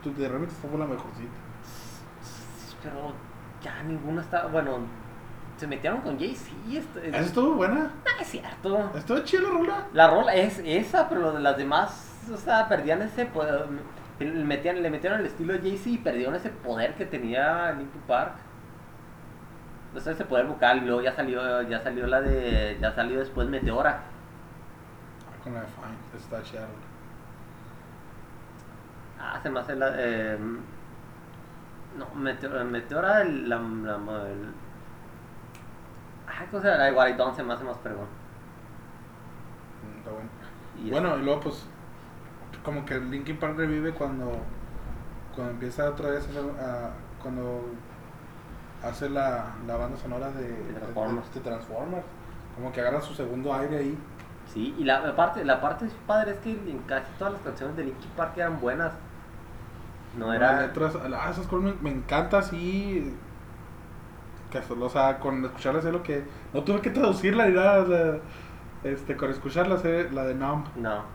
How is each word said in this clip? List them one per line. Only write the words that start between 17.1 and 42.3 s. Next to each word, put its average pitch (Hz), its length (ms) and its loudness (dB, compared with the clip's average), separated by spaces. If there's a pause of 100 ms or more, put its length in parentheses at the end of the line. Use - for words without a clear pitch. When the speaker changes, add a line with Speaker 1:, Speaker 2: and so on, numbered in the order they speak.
Speaker 2:
Linkin 139 300 -6
Park. 127 320 2 (1600)
O 131 40 -6
sea, 160 140 -4
ese 151 120 -2
poder 123 200 6
vocal, 131 340 6
y - 20 0
luego 123 200 4
ya 131 140 2
salió, 123 480 2
ya 113 180 -2
salió 123 240 0
la 131 160 6
de, 117 580 4
ya 107 140 4
salió 120 260 2
después - 280 0
Meteora. 135 540 4 (1200)
Speaker 1:
Ah, - 180 -16
con 123 120 -8
la 113 60 -6
de 107 60 -8
Fine, 110 300 -12 (220)
está 110 240 -8
chida 110 180 -10
la 110 60 -8
rola. 104 120 -12 (2500)
Speaker 2:
Ah, - 220 -6
se 151 80 -4
me 131 100 -2
hace 135 160 -4
la, 135 200 4
eh, 110 420 0 (1600)
no, 131 180 -8
Meteor-, 135 500 -2
Meteora, 165 560 4
el, 135 280 2
la, 120 80 4
la, 110 380 -2 (320)
el, 101 260 -8 (1700)
ay, - 240 -8
¿cómo 202 100 -2
se 202 60 6
llama? 175 120 8
La 135 60 10
de 139 60 8
What 127 180 10
I 120 40 2
Done 123 220 2
se 139 80 -4
me 120 100 0
hace 123 100 -4
más 123 160 -4
fregón. 104 260 -6 (1800)
Speaker 1:
Mm, 107 160 -12
está 110 120 -12
bueno. 110 180 -8 (540)
Speaker 2:
Y 110 80 -2
Speaker 1:
Bueno, 160 240 4
Speaker 2:
es 135 60 0
Speaker 1:
y 135 40 0
luego, 143 160 4
pues, 147 240 -6 (1000)